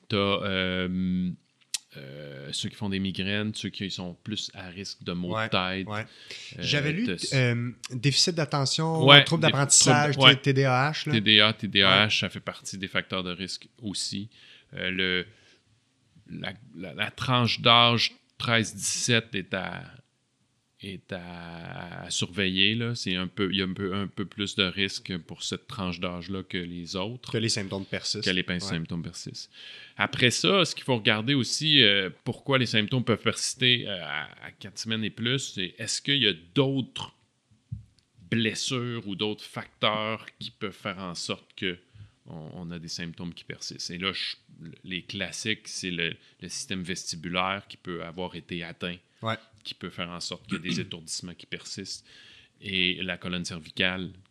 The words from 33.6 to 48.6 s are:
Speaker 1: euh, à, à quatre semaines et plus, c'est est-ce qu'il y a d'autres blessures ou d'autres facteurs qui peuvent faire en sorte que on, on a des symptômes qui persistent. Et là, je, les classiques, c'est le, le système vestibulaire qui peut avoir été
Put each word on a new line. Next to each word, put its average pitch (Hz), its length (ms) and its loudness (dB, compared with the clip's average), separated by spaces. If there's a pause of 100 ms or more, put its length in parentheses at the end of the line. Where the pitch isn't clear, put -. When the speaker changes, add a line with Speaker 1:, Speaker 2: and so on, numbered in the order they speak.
Speaker 1:
euh, 98 160 -6
à, 73 240 -4 (160)
à 80 80 -14
quatre - 260 -16
semaines 110 240 -2
et 101 80 -2
plus, 120 440 -2
c'est 92 240 -6
est-ce 110 220 -4
qu'il 143 220 0
y 107 60 6
a 95 60 2 (200)
d'autres 135 580 0 (1160)
blessures 117 800 -2
ou 98 80 -4
d'autres 107 280 -2
facteurs 107 840 -2 (120)
qui - 120 -10
peuvent 101 220 -8
faire 95 260 -8
en 90 160 -8
sorte - 420 -8
que 90 220 -4 (480)
on, 78 280 -12
on 87 160 -10
a 87 80 -8
des 82 100 -12
symptômes 85 440 -8
qui - 120 -16
persistent. - 460 -10
Et 87 80 -8
là, 92 140 0
je, - 220 -6 (500)
les 90 180 -6
classiques, 101 640 -6
c'est - 240 -6
le, 82 240 -2 (280)
le 90 60 -12
système 92 340 -6
vestibulaire 90 840 -4
qui - 100 -18
peut 85 260 -10
avoir 87 320 -8
été 85 260 -8